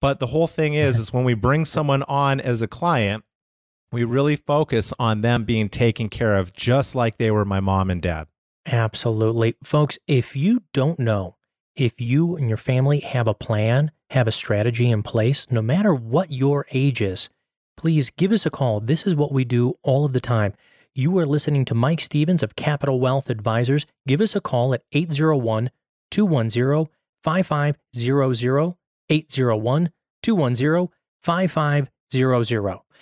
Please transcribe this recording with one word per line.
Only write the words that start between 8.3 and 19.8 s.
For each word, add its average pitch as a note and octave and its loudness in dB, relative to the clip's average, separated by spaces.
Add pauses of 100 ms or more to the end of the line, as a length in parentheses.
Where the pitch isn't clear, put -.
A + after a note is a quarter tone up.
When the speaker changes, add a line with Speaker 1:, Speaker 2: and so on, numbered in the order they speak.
Speaker 2:
Absolutely. A2+ 0
Folks, D3+ 0
if C3 0
you G#3 2 (100)
don't C#3+ 0
know, G#2 -2 (400)
if B2 -2
you D#3 0
and C3+ -2
your A2 0
family C3+ 0
have A#2+ -2
a G#2+ 2
plan, A#2 0 (200)
have B2 2
a G#2+ 0
strategy A#2 0
in G#2+ 0
place, A2+ 0
no A2+ 0
matter F3 2
what C3 -2
your C#3 0
age C3+ 0
is, F#2+ -4 (460)
please D#3 0
give F#3+ 0
us G#3+ 2
a D#3 -2
call. A2 0
This A#2+ -2
is F#3 2
what D3 0
we C3 2
do A#2+ 0